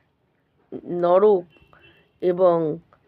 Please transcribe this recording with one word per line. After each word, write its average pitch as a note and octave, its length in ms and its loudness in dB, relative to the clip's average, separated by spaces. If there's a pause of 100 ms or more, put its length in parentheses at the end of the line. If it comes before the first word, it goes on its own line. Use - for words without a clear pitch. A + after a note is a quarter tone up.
(840)
নরক F3 580 0 (760)
এবং F3 560 0 (300)